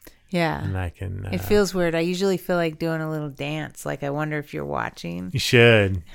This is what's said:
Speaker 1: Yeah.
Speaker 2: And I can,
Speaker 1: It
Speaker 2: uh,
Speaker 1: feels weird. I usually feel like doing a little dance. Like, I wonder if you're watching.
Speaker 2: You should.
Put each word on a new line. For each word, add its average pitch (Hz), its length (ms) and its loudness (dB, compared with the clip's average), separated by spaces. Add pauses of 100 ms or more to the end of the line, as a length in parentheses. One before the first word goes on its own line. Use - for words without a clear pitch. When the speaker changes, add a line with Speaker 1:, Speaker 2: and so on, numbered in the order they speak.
(280)
Speaker 1:
Yeah. 160 340 -2
Speaker 2:
And 98 140 -4
I 90 140 -4
can, 95 420 -8
Speaker 1:
It 92 80 -4
Speaker 2:
uh, - 40 -6
Speaker 1:
feels 202 280 2
weird. 175 220 0
I 165 60 0
usually 180 360 0
feel 180 200 -2
like 165 220 -2
doing 165 220 -2
a 156 100 -6
little 151 200 -6
dance. 143 560 -8
Like, 143 160 -6
I 143 80 -4
wonder 151 280 -4
if 143 140 -10
you're 147 120 -6
watching. 113 680 -8
Speaker 2:
You 131 60 -2
should. 110 640 6 (120)